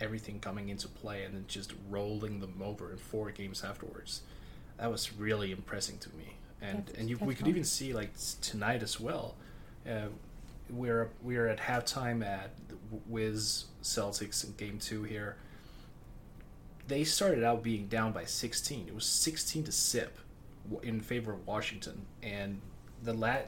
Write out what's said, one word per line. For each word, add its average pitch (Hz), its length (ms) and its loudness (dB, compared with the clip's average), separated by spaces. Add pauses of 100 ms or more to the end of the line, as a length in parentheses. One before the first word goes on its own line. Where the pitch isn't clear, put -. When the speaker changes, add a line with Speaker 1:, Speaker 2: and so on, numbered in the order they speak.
Speaker 1:
everything 110 380 -2
coming 101 300 -4
into 101 200 -4
play, 104 340 -6
and 95 120 -6
then 95 120 -6
just - 260 -6 (160)
rolling 104 520 0
them 92 220 -6
over 98 280 -4
in 95 60 -6
four 107 340 -2
games 98 320 -4
afterwards. - 580 -6 (560)
That 117 140 2
was 104 220 0
really 104 400 2
impressive 98 480 -4
to - 140 -10
me. - 200 -10 (260)
And, 101 240 -2
Speaker 2:
Def-, - 120 -8
Speaker 1:
and 113 120 0
you, 120 80 0
we - 20 -6 (160)
could - 100 0
Speaker 2:
definitely. 156 60 10
Speaker 1:
even 175 120 6
see, 131 300 2
like, 104 220 0
s-, - 260 -4
tonight 110 420 2
as - 160 0
well. 135 360 -2 (540)
Uh, 107 180 0 (640)
we're, 120 400 4 (120)
we're 123 260 4
at 110 120 2
halftime 120 640 2
at 98 260 0 (180)
the - 60 -10
W-, 107 320 -8
Wiz 110 580 4 (160)
Celtics 101 640 2
in 104 100 -6
game 104 240 -4
two 107 240 -2
here. 104 320 -2 (1500)
They 139 160 4
started 156 400 8
out 117 200 8
being 107 240 2
down 110 240 4
by 87 140 -2
sixteen. 117 640 0
It - 80 -8
was 113 100 0
sixteen - 600 4
to 156 60 -4
sip - 460 4 (520)
w-, 107 180 -4
in 113 140 2
favor 113 320 0
of 90 140 -8
Washington. 104 580 -2 (160)
And 101 380 -2 (440)
the 117 100 2
la-, 113 340 4